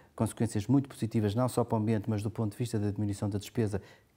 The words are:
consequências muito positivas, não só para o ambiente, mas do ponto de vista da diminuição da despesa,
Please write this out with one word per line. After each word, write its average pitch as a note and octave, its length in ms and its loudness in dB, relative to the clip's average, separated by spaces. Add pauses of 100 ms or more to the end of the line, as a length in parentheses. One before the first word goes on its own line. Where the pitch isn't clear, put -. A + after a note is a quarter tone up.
(160)
consequências A2 520 0
muito C#3 200 4
positivas, G#2+ 480 0
não B2 140 2
só A#2+ 140 2
para A2+ 140 0
o A2 40 2
ambiente, G#2+ 280 0
mas G#2 140 0
do G#2+ 80 -4
ponto A2 220 -2
de - 40 -18
vista A#2 220 -2
da G#2 100 0
diminuição G#2 400 -2
da G2+ 80 -2
despesa, G2+ 440 -2 (360)